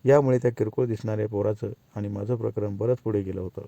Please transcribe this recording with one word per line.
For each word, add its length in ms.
यामुळे 320
त्या 140
किरकोळ 340
दिसणाऱ्या 420
पोराचं 420
आणि 120
माझं 280
प्रकरण 420
बरंच 200
पुढे 240
गेलं 200
होतं. 260